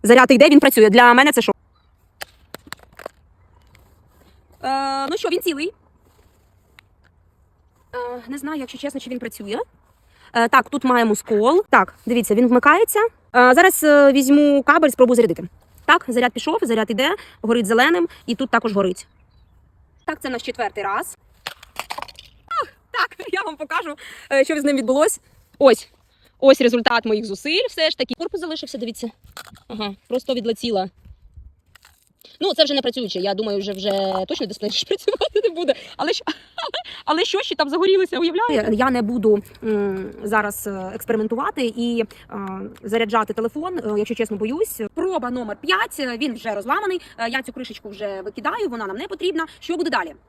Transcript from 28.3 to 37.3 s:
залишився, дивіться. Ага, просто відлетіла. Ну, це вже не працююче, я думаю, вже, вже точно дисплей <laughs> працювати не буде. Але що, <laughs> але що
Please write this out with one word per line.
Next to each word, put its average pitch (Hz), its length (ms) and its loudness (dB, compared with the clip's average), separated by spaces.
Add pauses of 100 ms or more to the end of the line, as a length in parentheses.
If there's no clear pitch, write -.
залишився, 311 360 -8
дивіться. 226 300 -8 (600)
Ага, 214 280 -8 (120)
просто 254 260 -4
відлетіла. 220 560 -4 (1500)
Ну, 349 140 -2
це 320 100 2
вже 285 100 0
не 269 80 0
працююче, 233 380 -4
я 196 140 -2
думаю, 208 260 -2
вже, 196 140 -6
вже 196 400 -2 (140)
точно - 180 -4
дисплей 208 340 0
<laughs> - 80 -6
працювати 415 560 -2
не 440 60 2
буде. 320 260 -2 (220)
Але 311 160 -2
що, - 120 -6 (400)
<laughs> - 400 -10
але 320 200 0
що 392 160 -2